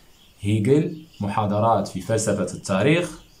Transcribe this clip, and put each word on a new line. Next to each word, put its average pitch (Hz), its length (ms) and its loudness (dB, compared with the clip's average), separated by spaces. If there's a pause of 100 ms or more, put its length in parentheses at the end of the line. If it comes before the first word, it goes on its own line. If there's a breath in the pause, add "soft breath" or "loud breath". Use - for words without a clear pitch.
(400 soft breath)
هيجل، 113 640 2 (180)
محاضرات 104 680 0
في 92 120 -8
فلسفة 98 540 -2
التاريخ، 147 680 0 (200)